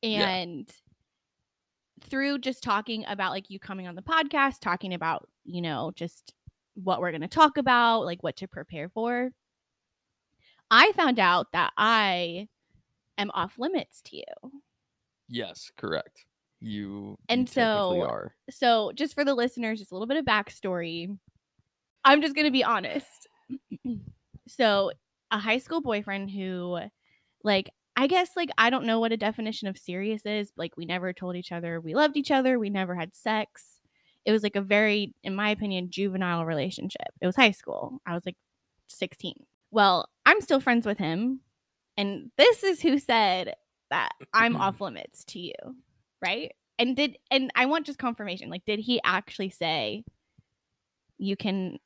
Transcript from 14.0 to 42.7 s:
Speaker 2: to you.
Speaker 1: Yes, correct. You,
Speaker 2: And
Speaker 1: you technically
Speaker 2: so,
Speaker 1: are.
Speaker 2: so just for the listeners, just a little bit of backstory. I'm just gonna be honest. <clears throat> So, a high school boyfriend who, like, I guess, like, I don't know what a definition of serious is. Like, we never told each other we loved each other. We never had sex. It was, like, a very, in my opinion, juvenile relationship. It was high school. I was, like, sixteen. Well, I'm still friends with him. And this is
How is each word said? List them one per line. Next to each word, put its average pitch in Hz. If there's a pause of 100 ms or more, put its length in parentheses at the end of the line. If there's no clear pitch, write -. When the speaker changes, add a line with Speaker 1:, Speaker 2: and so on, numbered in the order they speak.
Speaker 2:
to -
you. - (760)
Speaker 1:
Yes, 113
correct. - (340)
You, 107 (120)
Speaker 2:
And 247
Speaker 1:
you 254
technically 208
Speaker 2:
so, -
Speaker 1:
are. 52 (160)
Speaker 2:
so 233
just 285
for 294
the 277
listeners, 233
just 196
a -
little 208
bit 277
of 294
backstory. 180 (880)
I'm 285
just 285
gonna 302
be 254
honest. - (580)
<clears throat> - (640)
So, 202 (380)
a 214
high 220
school 330
boyfriend 208
who, 180 (640)
like, 196 (280)
I 262
guess, 359
like, 339
I 226
don't 254
know 226
what 226
a 226
definition 214
of 190
serious 202
is. 208
Like, 170
we 170
never 180
told 180
each 180
other 170
we 160
loved 294
each 294
other. 262
We 214
never 190
had 170
sex. - (420)
It 214
was, 214
like, 208
a 196
very, 208
in 190
my 208
opinion, 196
juvenile 185
relationship. 165 (100)
It -
was 185
high 240
school. -
I 175
was, 175
like, 180 (500)
sixteen. - (240)
Well, 196 (180)
I'm 359
still 269
friends 233
with 208
him. 208 (560)
And 202
this 453
is 381